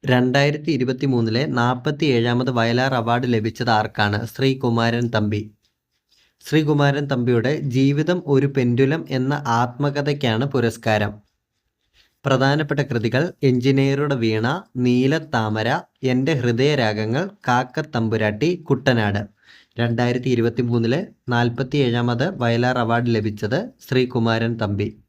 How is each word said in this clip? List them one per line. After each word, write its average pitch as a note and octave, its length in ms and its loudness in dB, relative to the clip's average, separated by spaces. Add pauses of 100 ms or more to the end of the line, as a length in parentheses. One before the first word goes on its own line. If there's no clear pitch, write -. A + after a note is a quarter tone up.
രണ്ടായിരത്തി C#3 640 2
ഇരുപത്തിമൂന്നിലെ B2+ 720 0 (100)
നാൽപത്തിയേഴാമത് B2 960 0
വയലാർ A#2+ 420 0
അവാർഡ് A#2+ 380 0
ലഭിച്ചത് A2+ 460 0
ആർക്കാണ്? G#2+ 480 0
ശ്രീകുമാരൻ A#2+ 840 0
തമ്പി. G#2 320 -2 (1000)
ശ്രീകുമാരൻ D3 600 2
തമ്പിയുടെ B2 460 2 (180)
ജീവിതം C#3+ 560 2
ഒരു C#3 220 2
പെൻഡുലം C3+ 640 0
എന്ന C3 240 -2 (240)
ആത്മകഥയ്ക്കാണ് C#3 880 -2
പുരസ്കാരം. A2+ 680 0 (1120)
പ്രധാനപ്പെട്ട C#3 580 2
കൃതികൾ A#2+ 400 -2 (200)
എഞ്ചിനീയറുടെ C#3 720 2
വീണ, A2+ 300 0 (380)
നീലത്താമര, B2 840 0 (360)
എൻ്റെ C3 300 0
ഹൃദയരാഗങ്ങൾ, A#2+ 920 0 (200)
കാക്കത്തമ്പുരാട്ടി, A#2 1040 -2 (200)
കുട്ടനാട്. A2+ 520 0 (560)
രണ്ടായിരത്തി A#2+ 540 0
ഇരുപത്തിമൂന്നിലെ A#2 680 0 (280)
നാൽപത്തിയേഴാമത് A#2+ 960 0 (140)
വയലാർ A#2+ 400 2
അവാർഡ് A#2 360 0
ലഭിച്ചത് G#2+ 440 -2 (220)
ശ്രീകുമാരൻ A#2 760 0
തമ്പി. G#2 320 -2 (200)